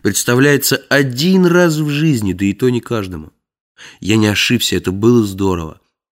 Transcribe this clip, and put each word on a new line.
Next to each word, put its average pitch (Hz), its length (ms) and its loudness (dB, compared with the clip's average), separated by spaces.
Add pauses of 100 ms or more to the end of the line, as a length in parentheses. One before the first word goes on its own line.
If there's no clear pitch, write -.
представляется 135 760 0 (120)
один 143 560 2
раз 170 300 4
в 151 140 -4
жизни, 143 440 0
да 95 120 -4
и 98 80 0
то 127 180 -2
не 117 100 -2
каждому. 92 500 -8 (680)
Я 104 180 0
не 107 100 4
ошибся, 104 480 0
это 90 160 -4
было 113 320 2
здорово. 95 560 -4 (320)